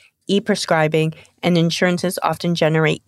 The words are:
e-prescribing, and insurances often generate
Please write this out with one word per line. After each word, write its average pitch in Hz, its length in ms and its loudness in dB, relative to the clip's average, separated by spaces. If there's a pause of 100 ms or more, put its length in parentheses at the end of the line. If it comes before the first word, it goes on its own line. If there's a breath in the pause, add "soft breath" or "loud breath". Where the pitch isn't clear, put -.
(280 loud breath)
e-prescribing, 160 840 0 (280 loud breath)
and 175 160 2
insurances 175 640 0
often 170 320 -2
generate 160 540 0